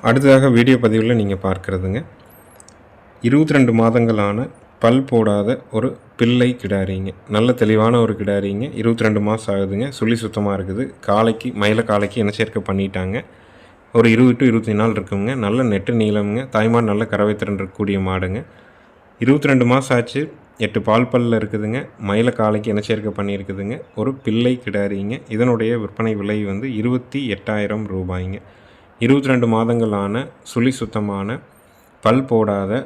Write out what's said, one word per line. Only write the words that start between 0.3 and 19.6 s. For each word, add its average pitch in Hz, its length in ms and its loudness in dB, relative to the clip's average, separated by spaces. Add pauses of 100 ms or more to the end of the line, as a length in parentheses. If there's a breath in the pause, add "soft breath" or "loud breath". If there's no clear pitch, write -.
வீடியோ 127 260 6
பதிவுல 113 380 2
நீங்க 98 160 0 (100)
பார்க்கிறதுங்க, 95 540 -2 (1300)
இருபத்திரெண்டு 143 520 4
மாதங்களான 113 580 2 (440)
பல் 123 180 4 (100)
போடாத 104 380 2 (280)
ஒரு 120 120 0 (300)
பிள்ளை 123 300 4 (140)
கிடாரிங்க. 95 480 -4 (240)
நல்ல 113 140 2 (120)
தெளிவான 110 340 4 (100)
ஒரு 107 160 -2
கிடாரிங்க. 101 460 -2 (140)
இருபத்திரெண்டு 113 480 0
மாசம் 107 260 -2
ஆகுதுங்க. 98 320 -2 (120)
சுழி 113 240 0
சுத்தமா 101 340 -4
இருக்குது. 98 280 -6 (220)
காளைக்கு, 110 420 0 (140)
மயில 107 280 2
காளைக்கு 104 340 0
இனச்சேர்க்கை 104 440 -4
பண்ணிட்டாங்க. 95 480 -4 (800 loud breath)
ஒரு 113 160 6
இருபது 123 260 6
to 139 100 4
இருபத்தஞ்சு 110 320 0
நாள் 113 140 0
இருக்குங்க. 101 360 -4 (120)
நல்ல 117 180 0 (100)
நெட்டு 98 280 -2
நீளம்ங்க. 104 420 -2 (120)
தாய்மாடு 113 360 2
நல்ல 107 220 0
கறவை 104 280 0
திறன் 101 180 -4
இருக்கக்கூடிய 98 500 -4
மாடுங்க. 95 320 -4 (840 soft breath)
இருபத்திரெண்டு 135 480 4